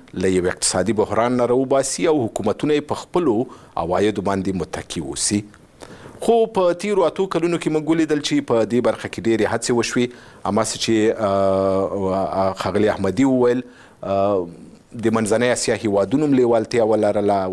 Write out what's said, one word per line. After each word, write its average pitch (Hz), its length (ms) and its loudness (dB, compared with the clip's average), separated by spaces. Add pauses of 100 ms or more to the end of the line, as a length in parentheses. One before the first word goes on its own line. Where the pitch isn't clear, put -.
(220)
له 95 140 2
یو 90 180 2
اقتصادي 95 480 -2
بحران 113 400 0
نه 120 100 0
راوباسي 135 640 0
او - 80 2
حکومتونه 131 560 -2
یې 143 160 -6
په - 80 -8
خپلو 151 340 0 (480)
عوایدو 95 460 0
باندې 95 320 -2
متکي - 480 -8
اوسي. 104 320 -2 (840)
خو 226 100 4 (220)
په 180 260 2
تیرو 202 220 0
اتو - 280 0
کلونو 170 300 0
کې 160 120 0
موږ 151 180 -2
ولیدل 151 280 2
چې 143 300 -2
په 117 100 4
دې 113 240 0
برخه 110 240 -2
کې - 160 -10
ډېرې 110 300 2
هڅې 117 240 -2
وشوې، 123 280 0 (420)
هماسې 110 360 -2
چې، 113 100 0 (340)
آه، 95 1300 0
ښاغلي 104 320 0
احمدي 98 380 0
وویل، 123 340 2
آه، 98 840 -2 (600)
د 110 100 2
منځنۍ 110 400 2
اسیا 117 260 -2
هیوادونو 107 460 2
هم 139 100 4
لیوالتیا 117 540 2
ولرله، 104 440 2 (160)